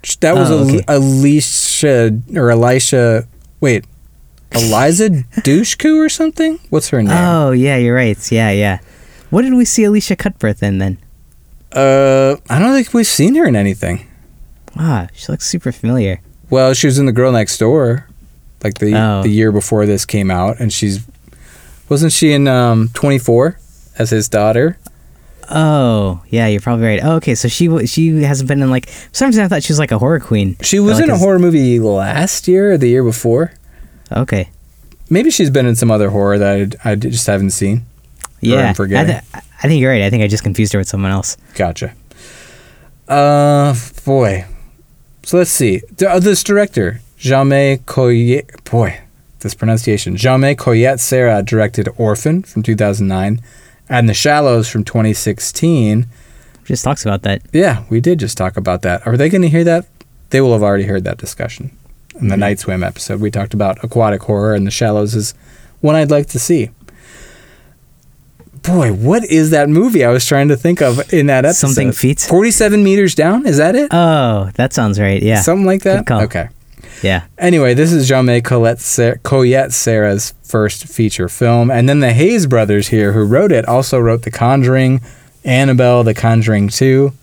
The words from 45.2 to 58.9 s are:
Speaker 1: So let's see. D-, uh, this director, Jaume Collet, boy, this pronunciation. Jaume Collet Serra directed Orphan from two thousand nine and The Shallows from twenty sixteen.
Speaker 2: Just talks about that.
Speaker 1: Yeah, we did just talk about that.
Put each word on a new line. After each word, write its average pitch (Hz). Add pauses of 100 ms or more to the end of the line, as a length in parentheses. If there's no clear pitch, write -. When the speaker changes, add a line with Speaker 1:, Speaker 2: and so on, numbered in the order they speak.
Speaker 1:
So -
let's 175
see. 110 (140)
D-, 185
uh, 185
this 190
director, 156 (180)
Jaume 139
Collet, 120
boy, 117 (400)
this 107
pronunciation. 110
Jaume 131
Collet 123
Serra 117
directed 107 (100)
Orphan 120
from -
two 110
thousand 104
nine 98 (480)
and 117
The 104
Shallows 139
from 107
twenty 110
sixteen. 117 (580)
Speaker 2:
Just -
talks 143
about 101
that. 98 (120)
Speaker 1:
Yeah, 160
we 113
did 165
just -
talk 92
about 90
that. 87